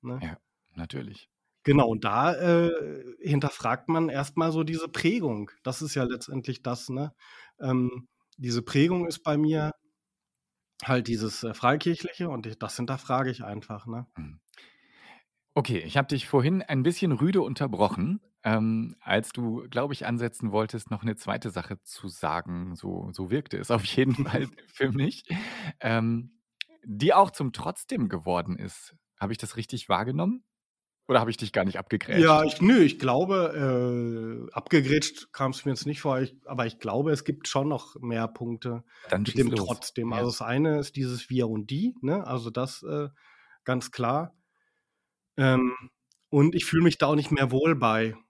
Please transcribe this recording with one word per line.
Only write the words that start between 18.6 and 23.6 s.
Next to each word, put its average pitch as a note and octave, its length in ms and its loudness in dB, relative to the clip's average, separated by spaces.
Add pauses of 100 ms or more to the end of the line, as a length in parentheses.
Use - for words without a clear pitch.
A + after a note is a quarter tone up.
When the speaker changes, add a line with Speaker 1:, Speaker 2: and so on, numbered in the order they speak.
Speaker 2:
als G#2+ 300 0
du, A#2+ 380 -6
glaube C3 260 -2
ich, - 120 -8
ansetzen A#2 460 -4
wolltest, A2 380 -2
noch G#2+ 120 -4
eine A2 140 -2
zweite G#2+ 340 -6
Sache F#2 320 -8
zu - 260 -14
sagen. F2 680 -4
So, F#2+ 360 -8
so F#2 180 -6
wirkte C3 280 -2
es - 120 -4